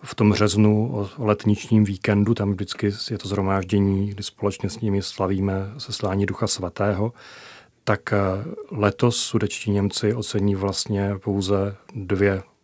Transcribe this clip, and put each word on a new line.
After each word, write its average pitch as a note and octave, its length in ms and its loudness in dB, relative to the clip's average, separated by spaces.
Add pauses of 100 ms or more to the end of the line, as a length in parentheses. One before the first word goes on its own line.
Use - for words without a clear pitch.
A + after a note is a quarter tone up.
V - 120 -10
tom G#2+ 160 4
březnu G#2+ 640 4
o G2+ 220 -4
letničním G#2+ 680 2
víkendu, G2+ 500 2
tam G2+ 180 0
vždycky G2+ 400 -4 (200)
je A2 60 -6
to G2 100 -10
shromáždění, G2 800 0
kdy G2+ 140 -10
společně - 460 -4
s - 100 -10
nimi G2 220 0
slavíme F#2+ 520 -2 (240)
seslání G2 480 -2
Ducha G2+ 220 -2
Svatého, G2+ 640 -2 (720)
tak, - 300 -2
eh, G#2 40 2 (540)
letos A#2 460 2
sudetští - 540 0
Němci G2+ 420 0
ocení G#2 420 0
vlastně G2 680 -2
pouze G2+ 520 0 (200)
dvě G2 480 0 (200)